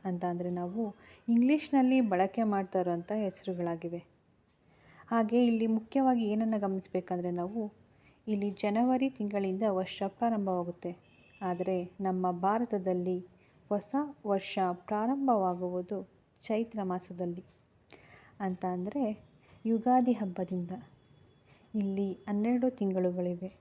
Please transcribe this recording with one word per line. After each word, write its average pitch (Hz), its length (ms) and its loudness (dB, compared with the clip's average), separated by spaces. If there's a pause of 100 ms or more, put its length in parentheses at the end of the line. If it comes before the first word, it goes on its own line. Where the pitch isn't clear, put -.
ಅಂತ 180 200 -2
ಅಂದ್ರೆ 175 260 -2
ನಾವು 185 440 -4 (340)
ಇಂಗ್ಲಿಷ್ನಲ್ಲಿ 262 720 4
ಬಳಕೆ 196 420 2
ಮಾಡ್ತಾ 196 360 0
ಇರೋಂಥ 175 340 0
ಹೆಸರುಗಳಾಗಿವೆ. 175 920 -4 (1000)
ಹಾಗೆ 233 400 4
ಇಲ್ಲಿ 226 200 2
ಮುಖ್ಯವಾಗಿ 233 580 2
ಏನನ್ನ 220 340 0
ಗಮನಿಸ್ಬೇಕಂದ್ರೆ 185 720 -2
ನಾವು 202 420 -4 (560)
ಇಲ್ಲಿ 202 220 0
ಜನವರಿ 247 600 2
ತಿಂಗಳಿಂದ 202 580 -2
ವರ್ಷ 185 400 -2
ಪ್ರಾರಂಭವಾಗುತ್ತೆ. 185 880 -2 (460)
ಆದ್ರೆ 180 480 -2 (100)
ನಮ್ಮ 185 300 0
ಭಾರತದಲ್ಲಿ 185 880 0 (500)
ಹೊಸ 208 260 -4 (320)
ವರ್ಷ 196 320 0 (140)
ಪ್ರಾರಂಭವಾಗುವುದು 190 1500 -2 (220)
ಚೈತ್ರ 226 400 -2
ಮಾಸದಲ್ಲಿ. 180 640 -4 (960)
ಅಂತ 185 240 -4
ಅಂದ್ರೆ 208 680 -4 (360)
ಯುಗಾದಿ 247 460 6
ಹಬ್ಬದಿಂದ. 180 580 -2 (1040)
ಇಲ್ಲಿ 196 380 0
ಹನ್ನೆರಡು 233 580 0
ತಿಂಗಳುಗಳಿವೆ. 180 800 -2 (100)